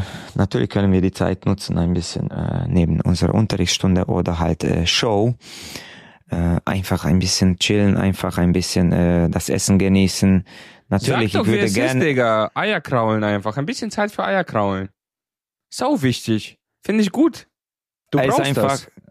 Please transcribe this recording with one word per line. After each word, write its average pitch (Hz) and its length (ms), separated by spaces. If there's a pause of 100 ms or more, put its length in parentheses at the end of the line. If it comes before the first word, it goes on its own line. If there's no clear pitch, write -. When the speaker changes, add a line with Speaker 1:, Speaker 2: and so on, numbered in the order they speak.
(340)
Speaker 1:
natürlich 107 340
können 98 240
wir 92 80
die 92 120
Zeit 92 340
nutzen, 95 320
ein 85 160
bisschen, - 360
äh, - 380
neben 82 320
unserer 90 340
Unterrichtsstunde 92 720
oder 87 320
halt, 82 260
äh, 82 220
Show, 117 500 (920)
äh, 85 340
einfach 95 400
ein 85 140
bisschen 92 400
chillen, 101 380
einfach 92 420
ein 87 140
bisschen, 87 400
äh, 87 380
das - 180
Essen 95 300
genießen. 95 640 (460)
Natürlich, 113 420
Speaker 2:
Sag - 100
doch, 202 40
Speaker 1:
ich 220 60
würde - 80
Speaker 2:
wer - 40
es - 60
ist, 190 60
Speaker 1:
gerne 131 280
Speaker 2:
Digga. 117 500
Eier 185 260
kraulen 110 440
einfach. 104 320
Ein 139 100
bisschen 233 240
Zeit 208 200
für - 140
Eier 196 200
kraulen. 98 440 (840)
Sau 254 320
wichtig. 117 560 (240)
Finde 214 200
ich 208 100
gut. - 340 (640)
Du 147 80
Speaker 1:
Er 131 60
ist 220 120
Speaker 2:
brauchst 139 120
Speaker 1:
einfach, 135 220
Speaker 2:
das. 135 200 (200)